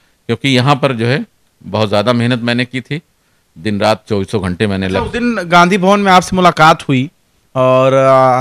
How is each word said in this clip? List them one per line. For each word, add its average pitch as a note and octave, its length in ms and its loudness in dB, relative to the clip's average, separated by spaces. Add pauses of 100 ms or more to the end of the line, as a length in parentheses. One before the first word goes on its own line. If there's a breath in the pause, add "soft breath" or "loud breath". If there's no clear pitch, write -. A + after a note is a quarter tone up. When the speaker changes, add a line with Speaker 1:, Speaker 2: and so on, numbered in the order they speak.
(260)
Speaker 1:
क्योंकि A#2 220 -4
यहाँ C3 280 2
पर C#3 160 -2
जो A2+ 140 -4
है D3 200 -4 (360)
बहुत G#2 260 -4
ज़्यादा G#2 240 0
मेहनत A#2+ 280 -2
मैंने A#2+ 240 -4
की B2+ 160 -10
थी, D3 200 -10 (580)
दिन G2+ 220 -6
रात G#2+ 280 0
चौबीसों G2+ 340 -4
घंटे F#2+ 240 -4
मैंने F#2+ 200 -4
Speaker 2:
अच्छा, F#2 120 -4
Speaker 1:
लग- F#2+ 80 -4
Speaker 2:
उस - 60 -10
दिन A#3+ 220 -4
गांधी F3 440 2
भवन F#3+ 220 2
में G3 120 2
आपसे F#3 240 2
मुलाकात E3 520 2
हुई C3+ 220 -2 (460)
और, C3 360 2 (480)